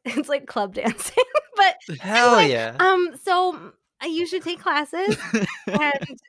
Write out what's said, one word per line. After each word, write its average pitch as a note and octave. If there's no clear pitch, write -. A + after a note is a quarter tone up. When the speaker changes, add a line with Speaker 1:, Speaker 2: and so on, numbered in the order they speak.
Speaker 1:
it's B3
like C#4+
club G3+
<laughs> -
dancing, -
but G4
Speaker 2:
Hell A#3
Speaker 1:
anyway, C#3+
Speaker 2:
yeah. A#2
Speaker 1:
um, F4+
so, F4+
uh, C#4+
you E4+
should F4
take E4+
classes E4
Speaker 3:
<laughs> -
Speaker 1:
and, C#4+